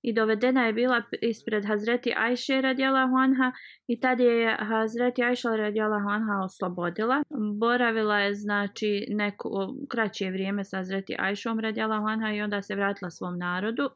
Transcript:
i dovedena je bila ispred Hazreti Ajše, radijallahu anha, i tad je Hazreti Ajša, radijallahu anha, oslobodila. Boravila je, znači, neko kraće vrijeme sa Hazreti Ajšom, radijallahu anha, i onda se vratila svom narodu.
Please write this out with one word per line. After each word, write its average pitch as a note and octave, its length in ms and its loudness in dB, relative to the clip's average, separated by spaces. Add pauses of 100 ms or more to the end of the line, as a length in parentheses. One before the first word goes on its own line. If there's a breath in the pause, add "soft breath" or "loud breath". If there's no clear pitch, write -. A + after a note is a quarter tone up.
i A#3+ 120 -2
dovedena A3+ 520 4
je A3 60 2
bila A#3+ 300 2 (200)
ispred A3 440 -2
Hazreti A3+ 500 0
Ajše, B3 440 0
radijallahu C4 560 2
anha, C4 360 4 (340 loud breath)
i A#3+ 140 -2
tad B3+ 200 2
je A#3 380 4
Hazreti A3+ 640 0
Ajša, A#3+ 340 0
radijallahu G#3+ 520 0
anha, G#3 360 0
oslobodila. F#3 800 -2 (360)
Boravila A3+ 600 2
je, G3+ 160 2
znači, G3+ 760 -2
neko G3+ 680 -4 (140)
kraće G#3 420 -2
vrijeme F#3+ 340 -2
sa G3 120 -8
Hazreti F#3+ 420 -6
Ajšom, G#3+ 420 -4
radijallahu A3 460 -2
anha, A3 260 -2
i G#3 100 -2
onda G3+ 200 -4
se G3+ 120 -8
vratila G3 360 -2
svom F3 280 -8
narodu. G3+ 580 -2